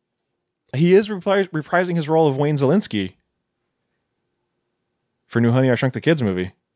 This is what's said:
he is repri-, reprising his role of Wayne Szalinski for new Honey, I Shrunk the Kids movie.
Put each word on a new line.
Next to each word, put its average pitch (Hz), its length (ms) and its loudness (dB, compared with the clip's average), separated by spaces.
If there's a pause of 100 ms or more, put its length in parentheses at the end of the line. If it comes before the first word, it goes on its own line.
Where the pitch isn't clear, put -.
(720)
he 170 220 2
is 208 140 4
repri-, 196 420 -2
reprising 175 460 -2
his 151 120 -4
role 160 200 4
of 135 80 -2
Wayne 147 220 0
Szalinski 135 560 0 (2000)
for - 140 -2
new 117 100 2
Honey, 131 180 2
I 123 60 2
Shrunk 127 200 -2
the 113 60 -8
Kids 156 220 0
movie. 92 300 -4 (240)